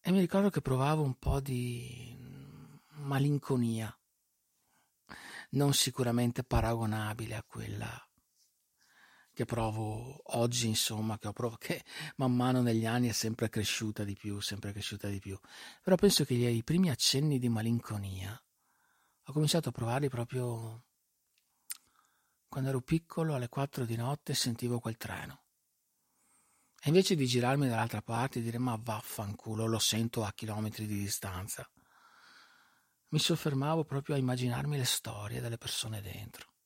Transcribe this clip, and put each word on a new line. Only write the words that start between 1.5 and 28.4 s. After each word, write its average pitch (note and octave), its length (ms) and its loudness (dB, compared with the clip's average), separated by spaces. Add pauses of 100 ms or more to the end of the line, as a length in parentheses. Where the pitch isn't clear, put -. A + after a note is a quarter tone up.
malinconia, C3+ 1000 2 (1600)
non C#3 240 4
sicuramente A#2+ 720 2
paragonabile A2 920 0
a A2 80 -8
quella A2 680 -10 (1300)
che B2+ 100 -2
provo A2+ 760 -4 (160)
oggi, A#2+ 300 2
insomma, A2 500 0
che - 100 -8
ho G2+ 40 -6
prov-, A2+ 260 -6
che - 260 -6 (320)
man C3 180 4
mano B2+ 280 4
negli A2+ 240 4
anni B2 220 2
è A2+ 40 0
sempre A2+ 380 0
cresciuta G#2+ 520 -2
di G2+ 120 -4
più, G2+ 260 -6
sempre G2+ 320 -6
cresciuta G2+ 360 -6
di G2 100 -4
più. G2 200 -10 (440)
Però F#3 140 6
penso F#3 280 6
che B2+ 100 0
i A#2+ 300 4
primi F3+ 240 4
accenni C#3 500 2
di B2 120 2
malinconia G#2+ 920 -2 (840)
ho - 80 -12
cominciato D3+ 360 2
a B2 40 -4
provarli B2 360 0
proprio A#2+ 800 -4 (1600)
quando C3+ 220 -2
ero C3 100 0
piccolo, D#3+ 540 0
alle B2 160 -2
quattro C#3 340 -4
di A#2 120 -2
notte, A#2+ 360 -4
sentivo A#2+ 460 0
quel A2+ 180 -4
treno. - 480 -10 (1400)
E - 60 0
invece F#3+ 260 6
di C#3 120 4
girarmi B2+ 420 4
dall'altra A2+ 320 0
parte A#2 380 -2
e A#2+ 40 -2